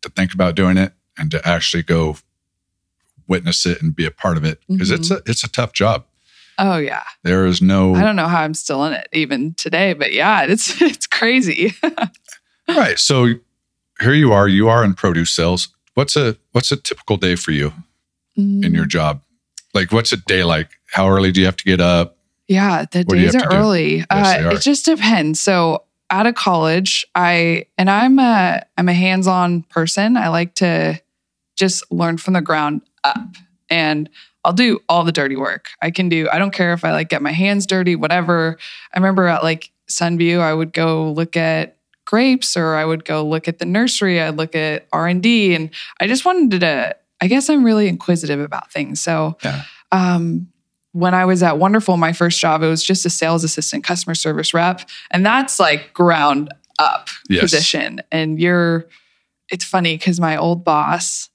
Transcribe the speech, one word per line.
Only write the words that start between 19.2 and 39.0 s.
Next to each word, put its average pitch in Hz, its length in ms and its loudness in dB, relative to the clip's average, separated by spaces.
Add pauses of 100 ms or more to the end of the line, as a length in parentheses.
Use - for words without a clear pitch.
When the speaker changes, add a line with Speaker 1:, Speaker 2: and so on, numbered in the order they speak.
Speaker 1:
Like, 92 200 -2
what's 113 200 0
a 117 40 -2
day 92 260 0
like? 80 280 0 (200)
How 95 180 2
early 95 220 4
do 90 80 2
you 92 80 4
have 92 100 2
to - 80 -12
get 92 160 2
up? 87 360 2 (320)
Speaker 2:
Yeah, 190 420 0
the 180 140 -2
Speaker 1:
What 185 100 0
do 180 60 4
you 175 60 6
Speaker 2:
days - 100 2
Speaker 1:
have 247 80 2
Speaker 2:
are - 60 -2
Speaker 1:
to 185 40 2
do? 202 80 4
Speaker 2:
early. 165 360 2
Speaker 1:
Yes, 165 120 -6
Speaker 2:
Uh, 190 280 4
Speaker 1:
they 160 80 0
are. 170 80 2
Speaker 2:
it - 80 -4
just 277 220 0
depends. 202 540 2
So 170 460 0 (260)
out 196 160 2
of 240 80 0
college, 175 800 0
I, 170 520 2 (120)
and 185 100 2
I'm 247 300 4
a, 214 440 2 (140)
I'm 180 120 2
a 175 60 2
hands-on 180 680 2
person. 196 540 -2
I 208 120 0
like 170 280 -2
to 160 440 0 (560)
just 185 360 -2
learn 170 260 -2
from 185 160 -2
the 180 60 2
ground 151 400 -2 (240)
up, - 320 -4 (340)
and 156 400 0 (340)
I'll 165 80 2
do 226 360 2
all 170 160 2
the 165 80 -4
dirty 139 240 -2
work. 123 320 -6 (120)
I 170 120 -6
can 185 160 -2
do, 160 240 0
I 156 80 0
don't 196 120 -2
care 175 200 0
if 170 120 -4
I, 160 60 0
like, 160 200 -2
get 147 120 -2
my 147 100 -4
hands 190 320 0
dirty, 185 300 0
whatever. 165 640 0 (340)
I - 60 -4
remember 190 300 2